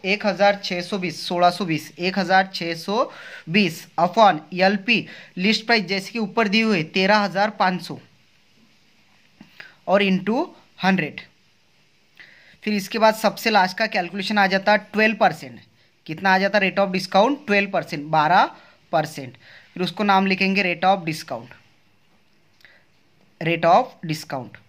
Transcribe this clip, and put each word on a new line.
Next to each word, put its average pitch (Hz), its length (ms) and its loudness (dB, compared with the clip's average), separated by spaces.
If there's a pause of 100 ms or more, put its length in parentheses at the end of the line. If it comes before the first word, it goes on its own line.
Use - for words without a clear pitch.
एक 185 200 -4
हज़ार 196 380 2
छः 175 180 -6
सौ 185 160 -6
बीस, 180 300 -6
सोलह 175 220 2
सौ 175 160 -4
बीस, 156 340 -4
एक 180 200 -4
हज़ार 190 340 2
छः 170 220 -6
सौ 202 360 -4 (380)
बीस 170 360 0 (140)
upon 180 400 4 (140)
lp 196 520 0 (320)
list 208 280 -2
price 220 200 0
जैसे 190 260 -6
कि 233 80 -8
upar 220 280 -2
di 214 140 2
हुई 220 160 2
है, 156 60 -2
तेरह 190 340 2
हज़ार 202 320 0 (100)
पाँच 185 220 0
सौ - 180 -14 (1900)
और 202 160 2
into 196 420 0 (380)
हंड्रेड। 185 380 -2 (1400)
फिर 214 100 -2
इसके 202 260 -4
बाद 220 160 6
सबसे 214 340 -2
लास्ट 190 280 2
का 220 100 0
कैलकुलेशन 196 500 -4
आ 202 100 6
जाता 196 240 2
है 214 60 6 (160)
ट्वेल्व 220 240 2
परसेंट। 156 420 0 (460)
कितना 185 280 0
आ 185 40 6
जाता 196 220 2
है 190 120 2
rate 196 140 2
of 185 100 -6
discount? 208 520 2
ट्वेल्व 202 240 2
परसेंट, 151 340 -6
बारह 160 440 4 (420)
परसेंट। 151 460 -4 (360)
फिर 175 100 -6
उसको 180 200 -4
नाम 196 220 4
लिखेंगे 190 380 0
rate 175 240 -2
of 190 180 2
discount, 135 480 -10 (1900)
rate 165 320 0
of 247 200 2 (180)
discount। 139 460 -10 (100)